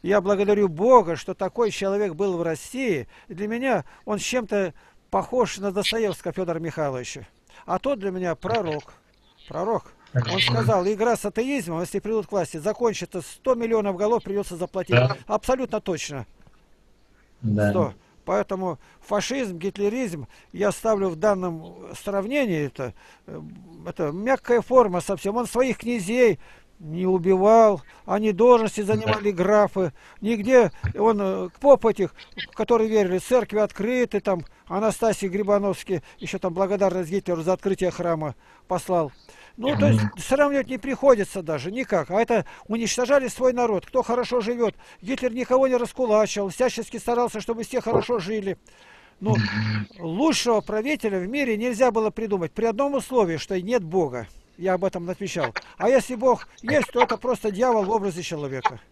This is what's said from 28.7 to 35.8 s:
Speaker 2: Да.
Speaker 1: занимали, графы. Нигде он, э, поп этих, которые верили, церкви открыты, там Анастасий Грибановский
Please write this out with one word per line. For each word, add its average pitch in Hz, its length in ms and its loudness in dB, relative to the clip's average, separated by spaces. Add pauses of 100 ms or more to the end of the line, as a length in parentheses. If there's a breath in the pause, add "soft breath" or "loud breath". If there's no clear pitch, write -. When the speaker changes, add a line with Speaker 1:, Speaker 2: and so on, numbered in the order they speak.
Speaker 2:
Да. 208 120 2
Speaker 1:
занимали, 214 360 0
графы. 190 640 2 (280 loud breath)
Нигде 214 520 4 (260 loud breath)
он, 214 220 4
э, 190 280 -2 (120)
поп 269 260 8
этих, 202 280 0 (400 loud breath)
которые 220 360 2
верили, 185 280 2
церкви 214 400 0
открыты, 220 600 0
там 185 240 -2 (220 soft breath)
Анастасий 202 600 0
Грибановский 196 760 0 (160 loud breath)